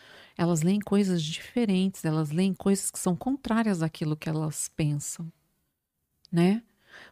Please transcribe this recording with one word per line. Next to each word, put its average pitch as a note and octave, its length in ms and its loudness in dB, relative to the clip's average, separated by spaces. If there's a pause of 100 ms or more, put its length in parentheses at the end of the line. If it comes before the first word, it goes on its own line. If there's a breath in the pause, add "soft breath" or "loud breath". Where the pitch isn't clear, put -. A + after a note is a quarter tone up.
(380 loud breath)
Elas E3+ 240 2
leem F#3 180 2
coisas F#3+ 440 2
diferentes, F#3+ 840 -2
elas D#3 240 0
leem F#3 240 2
coisas - 380 0
que - 80 -12
são F3+ 160 0
contrárias A3 640 0
àquilo D#3+ 340 -2
que D3+ 140 -6
elas D#3 460 -4
pensam, D3+ 560 -4 (1000)
né? F#3 300 4 (500 loud breath)